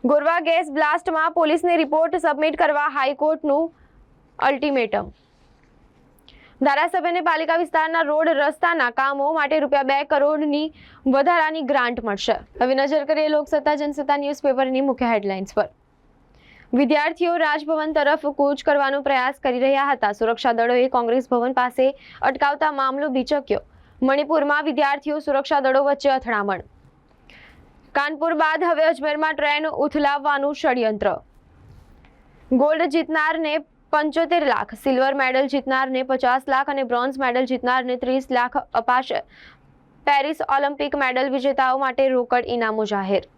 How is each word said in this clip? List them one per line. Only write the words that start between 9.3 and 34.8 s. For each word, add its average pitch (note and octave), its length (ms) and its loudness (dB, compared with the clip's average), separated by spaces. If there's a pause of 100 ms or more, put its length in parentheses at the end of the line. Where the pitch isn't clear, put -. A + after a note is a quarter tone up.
માટે D4+ 260 0
રૂપિયા C#4 280 0
બે C#4 40 2 (160)
કરોડની D4 560 0 (480)
વધારાની D#4 560 2
ગ્રાન્ટ B3 380 0
મળશે. G3+ 280 -2 (240)
હવે B3+ 200 2
નજર C#4 320 0
કરીએ D4+ 240 2
લોકસત્તા D4+ 440 0
જનસત્તા C#4+ 440 -2
ન્યૂઝપેપરની C4 680 0
મુખ્ય B3 220 -2
હેડલાઇન્સ G3 440 -4
પર. G#3 80 2 (1160)
વિદ્યાર્થીઓ D#4 520 2 (120)
રાજભવન D#4 520 -2
તરફ D4 300 2 (160)
કૂચ C#4+ 260 0
કરવાનો C#4 400 2
પ્રયાસ C4+ 380 0
કરી B3 180 0
રહ્યા C#4 280 2
હતા. A3 280 0
સુરક્ષા A#3 400 0
દળોએ B3 240 4 (140)
કોંગ્રેસ A#3+ 340 0
ભવન B3 300 0
પાસે B3+ 260 0 (400)
અટકાવતા D4 420 0 (120)
મામલો C#4 340 -2
બિચક્યો. B3+ 480 -2 (460)
મણિપુરમાં D4 600 0
વિદ્યાર્થીઓ C#4+ 560 -2
સુરક્ષા C#4+ 400 0
દળો C4 220 4
વચ્ચે C#4+ 300 2
અથડામણ. G3+ 460 -4 (1300)
કાનપુર D4+ 460 -2
બાદ D#4 260 0
હવે D#4 220 2
અજમેરમાં D4+ 500 -2
ટ્રેન D4 260 0 (200)
ઉથલાવવાનું C#4+ 760 0
ષડયંત્ર. A3 460 0 (1500)
ગોલ્ડ D#4 340 2
જીતનારને D#4 580 -2 (400)
પંચોતેર D#4 560 0
લાખ, G#3 200 -2 (120)